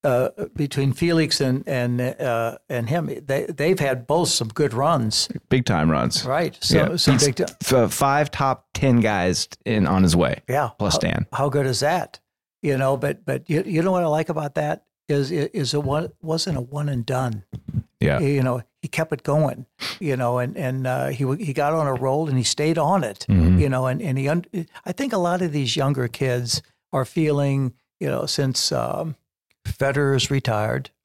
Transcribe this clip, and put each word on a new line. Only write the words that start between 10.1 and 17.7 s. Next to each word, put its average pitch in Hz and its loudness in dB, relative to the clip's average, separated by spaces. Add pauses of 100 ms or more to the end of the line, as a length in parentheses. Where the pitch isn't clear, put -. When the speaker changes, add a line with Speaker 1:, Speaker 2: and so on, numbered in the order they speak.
Speaker 2:
way. 78 2
Speaker 1:
Yeah. 131 0
Speaker 2:
Plus 202 0
Speaker 1:
How, - 2
Speaker 2:
Stan. - -2
Speaker 1:
how 143 0
good 139 0
is 127 -2
that? 160 -2 (420)
You 139 0
know, 135 2
but, 143 -4
but 135 -6
you, 160 0
you 165 0
know 190 2
what 180 2
I 165 0
like 156 0
about 151 -4
that 151 -2 (260)
is, 143 0
is 143 -2
it 147 -2
wa-, 143 -2 (140)
wasn't 160 -4
a 127 -4
one 143 -6
and 120 -4
done. 123 -4 (560)